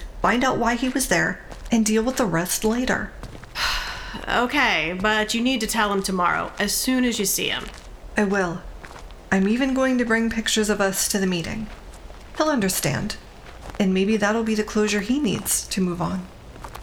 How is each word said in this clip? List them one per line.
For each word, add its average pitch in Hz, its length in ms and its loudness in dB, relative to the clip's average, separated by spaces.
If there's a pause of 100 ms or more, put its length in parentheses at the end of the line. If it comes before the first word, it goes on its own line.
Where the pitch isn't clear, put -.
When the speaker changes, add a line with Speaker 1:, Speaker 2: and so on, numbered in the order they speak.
(220)
Speaker 1:
find 233 220 4
out 254 140 2
why 233 180 2
he 254 120 0
was 254 200 0
there 170 320 2 (320)
and 226 120 6
deal 220 180 4
with 262 140 0
the 247 100 2
rest 170 380 0
later. - 480 0 (420)
Speaker 2:
<sighs> - 60 -6 (680)
Okay, 208 720 2
but 214 320 2
you 233 80 2
need 254 180 2
to 220 60 -2
tell 208 260 2
him 196 100 2
tomorrow, 175 560 0
as 202 140 0
soon 254 320 2
as 233 140 0
you 208 80 0
see - 220 0
him. - 160 -4 (520)
Speaker 1:
I 208 80 4
will. 190 380 0 (680)
I'm 190 180 4
even 262 260 2
going 262 240 4
to 240 60 2
bring 226 260 2
pictures 220 400 0
of 202 100 2
us 190 280 0
to 214 100 0
the 190 80 2
meeting. 185 400 -2 (720)
He'll 311 100 4
understand, 202 680 0 (640)
and 190 140 4
maybe 196 240 4
that'll 214 280 2
be 220 100 0
the 214 80 0
closure 208 380 2
he 233 180 0
needs - 480 -2
to - 160 -2
move 175 180 0
on. 180 260 -4 (560)